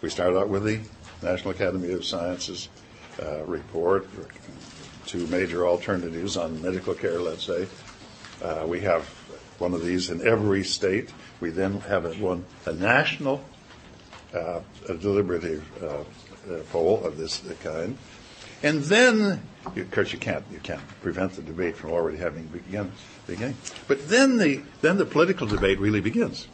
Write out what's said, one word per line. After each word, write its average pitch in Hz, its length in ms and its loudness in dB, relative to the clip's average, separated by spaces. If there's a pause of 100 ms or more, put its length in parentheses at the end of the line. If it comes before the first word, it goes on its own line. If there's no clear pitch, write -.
we 80 80 -4
start 90 260 2
out 101 140 2
with 98 140 0
the 107 160 0 (440)
National 90 280 -2
Academy 90 400 0
of 87 140 -4
Sciences, 90 640 -4 (520)
uh, 78 240 -6
report, 87 640 2 (1000)
two 87 220 -4
major 87 400 2
alternatives 87 720 0
on 80 240 -4
medical 92 320 -2
care, 85 260 0
let's 82 240 -4
say. 92 240 -2 (760)
Uh, 80 240 -4
we 87 140 -2
have 85 240 4 (520)
one 90 160 0
of 82 100 0
these 90 260 0
in 85 160 -2
every 104 380 4
state. 98 460 0 (320)
We 85 80 -2
then 95 320 0
have 92 240 0
a, 82 80 -4
one, 90 320 -2 (200)
a 82 80 -2
national, 135 680 2 (920)
uh, 85 280 -4 (260)
a 92 60 -4
deliberative, 87 720 0 (180)
uh, 82 40 -6
uh, 78 840 -10
poll 92 320 4
of 76 140 -4
this 80 260 -6 (200)
kind. 85 340 -4 (680)
And 151 200 2
then, 214 580 6 (240)
of - 260 -8
course, 104 200 2
you - 80 -8
can't, 78 320 -2
you 82 80 -14
can't 78 220 -8 (200)
prevent 92 320 -2
the - 80 -12
debate 80 360 -4
from 80 140 -6
already 82 260 0
having 80 300 -6
begun, 87 440 -6 (360)
beginning. 107 300 -6 (300)
But 143 220 2
then 254 280 8
the, 151 240 4 (200)
then 170 160 6
the 185 80 4
political 170 420 4
debate 98 320 4
really 104 220 4
begins. - 520 0